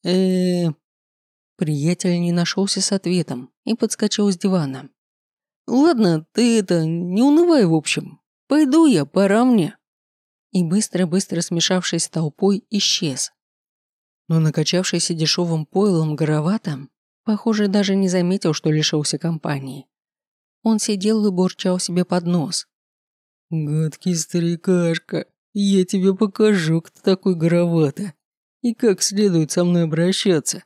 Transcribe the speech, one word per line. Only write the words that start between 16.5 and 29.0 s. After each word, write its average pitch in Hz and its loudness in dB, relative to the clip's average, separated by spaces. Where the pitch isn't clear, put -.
похоже, 214 0
даже 196 0
не 196 2
заметил, 180 0
что 156 -2
лишился 151 -2
компании. 147 -8
Он 220 2
сидел 214 -2
и 196 0
бурчал 180 -2
себе 180 -2
под 175 -4
нос. 170 -2
«Гадкий 156 -4
старикашка, 170 -2
я 196 2
тебе 190 0
покажу, 196 2
кто - -20
такой 190 0
Горовато 170 0
и 233 -2
как 208 0